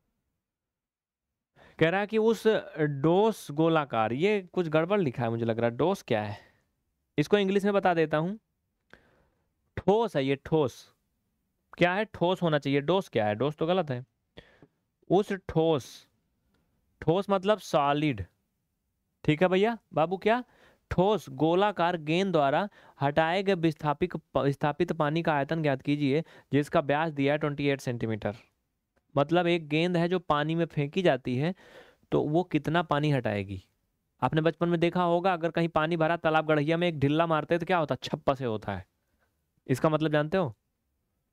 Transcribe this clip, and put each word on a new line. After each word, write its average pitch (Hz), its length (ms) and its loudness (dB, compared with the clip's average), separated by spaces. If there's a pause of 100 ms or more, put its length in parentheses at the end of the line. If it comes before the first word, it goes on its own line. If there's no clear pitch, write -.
(1800)
कह 160 100 4
रहा 190 120 0
है 208 60 -2
कि 220 140 -2
उस 220 260 2 (560)
डोस 180 500 2
गोलाकार, 143 600 0
ये 196 280 0 (120)
कुछ 180 160 -2
गड़बड़ 170 320 2
लिखा 127 240 -2
है 113 60 0
मुझे 113 140 -2
लग 113 140 0
रहा 117 120 0
है, 117 60 -8
डोस 170 260 0
क्या 107 200 -2
है, 104 160 -8 (800)
इसको 202 200 2
इंग्लिश 196 260 0
में 202 100 2
बता 185 200 2
देता 156 240 0
हूँ। 190 200 -4 (1400)
ठोस 208 400 0
है 135 80 2
ये, 135 120 0
ठोस। - 540 -2 (840)
क्या 175 220 2
है? 214 100 0
ठोस 180 380 -2
होना 156 160 2
चाहिए। 139 220 0
डोस 175 280 0
क्या 107 180 0
है? 104 80 0
डोस 135 220 -2
तो 165 100 -2
गलत 175 240 -2
है। 127 140 -6 (1080)
उस 202 220 0 (160)
ठोस, 160 380 0 (1160)
ठोस 180 280 0
मतलब 196 300 2
सॉलिड, 143 640 0 (1000)
ठीक 151 180 2
है 185 60 4
भैया 202 280 2 (160)
बाबू, 165 240 0
क्या? 226 260 0 (480)
ठोस 190 420 0
गोलाकार 175 680 0
गेंद 170 340 -2
द्वारा 151 360 2 (320)
हटाए 160 420 2
गए 196 140 0
विस्थापित, 160 580 -2 (220)
विस्थापित 143 560 0
पानी 160 300 0
का 165 120 0
आयतन 147 280 -2
ज्ञात 139 200 0
कीजिए, 147 400 0 (300)
जिसका 147 300 2
व्यास 147 300 -2
दिया 139 200 0
है 151 60 0
ट्वेंटी 143 300 -4
एट 135 120 0
सेंटीमीटर। 110 560 -4 (800)
मतलब 160 320 2
एक 170 220 0
गेंद 170 280 0
है 170 120 2
जो 185 100 -2
पानी 151 360 0
में 170 120 0
फेंकी 151 360 -4
जाती 131 340 0
है, 160 180 -2 (580)
तो 143 100 2
वो 151 240 0
कितना 156 380 -2
पानी 147 260 0
हटाएगी। 104 520 -4 (600)
आपने 156 180 0
बचपन 165 280 0
में 170 120 0
देखा 175 240 0
होगा, 175 280 2
अगर 165 180 -2
कहीं 170 200 -2
पानी 160 260 0
भरा, 160 200 0
तालाब 160 300 0
गढ़िया 156 300 2
में 175 120 0
एक 156 120 -4
ढिल्ला 151 260 2
मारते 156 280 0
हैं 175 60 0
तो 165 60 -6
क्या 180 120 2
होता 147 160 -2
है? - 80 -4
छप्पा 147 320 -2
से 131 100 -6
होता 104 320 -4
है। 92 100 -12 (800)
इसका 143 220 0
मतलब 156 240 0
जानते 151 240 0
हो? 151 180 -2 (800)